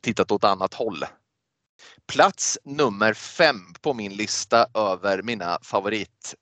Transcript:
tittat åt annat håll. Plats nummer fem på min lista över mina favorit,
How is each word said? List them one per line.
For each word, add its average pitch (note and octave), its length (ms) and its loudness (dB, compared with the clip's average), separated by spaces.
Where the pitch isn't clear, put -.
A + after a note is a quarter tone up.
tittat G#2 300 -2
åt G2+ 140 0
annat F#2+ 300 0
håll. F#2 300 -6
Plats - 520 2
nummer A2 500 2
fem D3 460 2
på D3 140 -2
min G2+ 200 -8
lista A2+ 600 2
över G2 480 0
mina G2 400 -4
favorit, G#2 800 -4